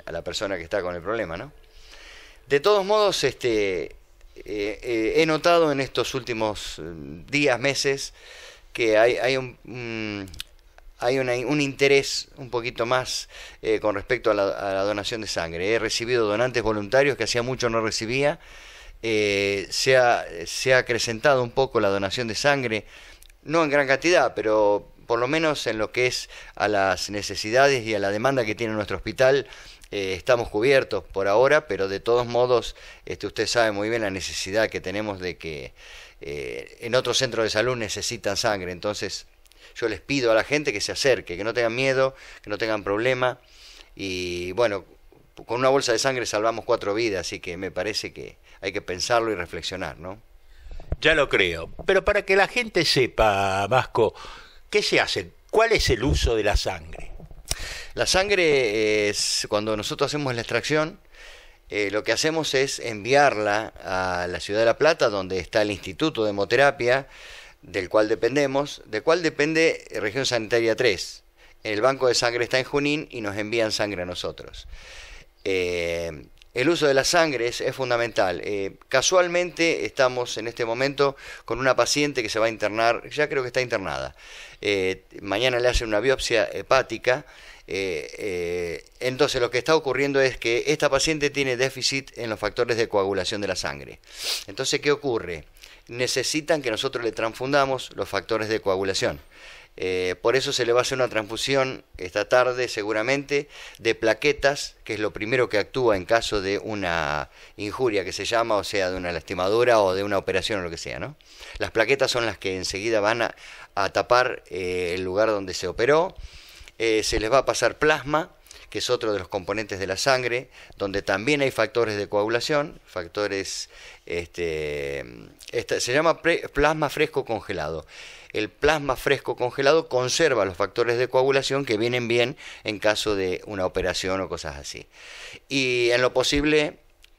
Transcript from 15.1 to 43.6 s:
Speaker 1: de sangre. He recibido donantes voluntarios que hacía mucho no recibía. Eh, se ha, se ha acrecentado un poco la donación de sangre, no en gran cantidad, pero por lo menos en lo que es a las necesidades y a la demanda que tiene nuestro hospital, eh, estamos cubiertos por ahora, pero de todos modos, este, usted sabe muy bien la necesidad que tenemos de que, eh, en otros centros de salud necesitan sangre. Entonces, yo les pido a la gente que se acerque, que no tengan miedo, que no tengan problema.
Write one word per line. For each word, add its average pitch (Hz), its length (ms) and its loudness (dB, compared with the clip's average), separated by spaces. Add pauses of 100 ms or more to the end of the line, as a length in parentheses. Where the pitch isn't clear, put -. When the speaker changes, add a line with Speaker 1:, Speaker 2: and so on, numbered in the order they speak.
Speaker 1:
de 101 60 -10
sangre. 85 460 -2
He 113 60 2
recibido 113 480 0
donantes 117 360 0
voluntarios 110 520 2
que 110 80 -2
hacía 120 200 0
mucho 123 260 -2
no 113 120 0
recibía. 127 580 -2 (640)
Eh, 101 680 2
se - 260 2
ha, 117 300 6 (200)
se - 280 0
ha 127 60 8
acrecentado 120 640 2
un 120 80 -6
poco 131 280 2
la 104 100 4
donación 98 380 0
de 104 80 -4
sangre, 127 500 0 (580)
no 165 200 2
en 151 60 0
gran 139 180 2
cantidad, 135 480 4
pero 104 560 2 (160)
por 117 100 2
lo 123 120 0
menos 156 360 0
en 110 120 -2
lo 107 160 -2
que 127 140 2
es - 220 -4 (260)
a 101 120 0
las 95 420 2
necesidades 107 760 2
y 110 100 -2
a 101 40 0
la 98 120 0
demanda 123 340 0
que 107 80 -2
tiene 110 200 -2
nuestro 101 240 -4
hospital, 131 500 2 (440)
eh, 95 240 -4
estamos 117 340 0
cubiertos 113 540 2
por 98 240 -2
ahora, 135 400 4
pero 95 200 -2
de 98 120 -4
todos 120 260 2
modos, 120 500 0 (300)
este, 92 220 -8
usted 101 180 -2
sabe 113 260 2
muy 101 180 -2
bien 117 120 -2
la 104 80 -2
necesidad 95 600 -2
que 90 120 -6
tenemos 98 380 -6
de 90 180 -6
que, 73 360 -10 (460)
eh, 67 600 -10
en 117 160 -4
otros 123 240 2
centros 113 240 0
de 104 80 0
salud 120 240 2
necesitan 104 600 -4
sangre. 95 360 -2
Entonces, 98 560 -6 (480)
yo 117 120 -2
les 107 140 -4
pido 131 300 2
a 110 40 6
la 107 80 6
gente 143 300 0
que 101 80 -4
se - 100 -4
acerque, 92 460 0
que 95 60 -6
no 110 100 -2
tengan 117 220 0
miedo, 135 400 2 (260)
que - 80 -14
no 104 80 -4
tengan 110 260 -2
problema. 123 560 0 (560)